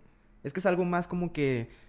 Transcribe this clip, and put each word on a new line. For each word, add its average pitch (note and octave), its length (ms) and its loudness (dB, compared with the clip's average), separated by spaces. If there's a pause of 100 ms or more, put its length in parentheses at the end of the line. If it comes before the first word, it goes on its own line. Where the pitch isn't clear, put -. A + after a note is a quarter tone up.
(420)
Es C#3+ 100 -6
que - 80 -4
es F#3 60 0
algo F3+ 180 4
más F3 240 0
como F3 240 -4
que C3 380 0 (180)